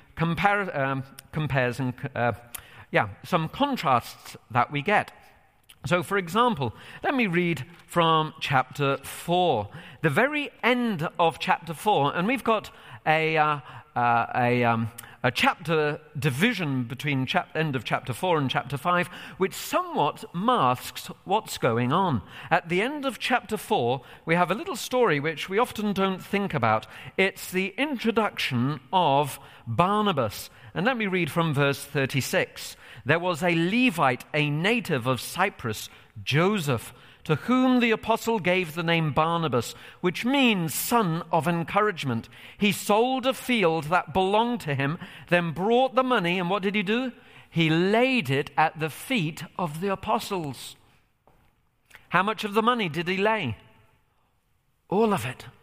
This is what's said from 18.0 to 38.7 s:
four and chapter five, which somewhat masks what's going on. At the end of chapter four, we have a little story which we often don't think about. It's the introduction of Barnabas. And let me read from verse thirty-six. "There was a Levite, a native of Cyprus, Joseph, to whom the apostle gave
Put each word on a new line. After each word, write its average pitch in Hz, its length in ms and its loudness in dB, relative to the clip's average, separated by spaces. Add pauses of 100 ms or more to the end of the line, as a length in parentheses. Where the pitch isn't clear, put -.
four 175 260 0
and 135 120 0
chapter 139 260 -2
five, 175 320 0 (300)
which 190 160 -2
somewhat 285 720 -2 (100)
masks 175 720 0 (140)
what's 208 340 -2
going 123 360 2
on. 165 300 2 (280)
At 170 160 0
the 180 140 0
end 277 240 -4
of 247 120 -4
chapter - 380 -2
four, 135 460 0 (240)
we 160 100 2
have 175 160 2
a 190 40 0
little 339 200 -8
story 214 460 2
which 151 260 -4
we 190 120 0
often 214 340 -2
don't 190 280 0
think 196 320 -2
about. 113 340 2 (280)
It's 190 360 0
the 185 260 -2
introduction 208 1040 -2 (100)
of 147 480 2 (260)
Barnabas. 175 840 0 (240)
And 165 120 -2
let 254 120 0
me 220 100 -2
read 175 240 0
from 165 220 0
verse 139 300 2
thirty-six. - 920 -2 (280)
"There 151 160 2
was 175 220 -2
a 175 140 2
Levite, 170 680 2 (100)
a 151 180 0
native 165 560 -2
of 131 120 0
Cyprus, - 720 -4 (340)
Joseph, 147 720 0 (300)
to 156 120 0
whom 254 440 2
the 233 120 4
apostle 220 480 0
gave 175 360 0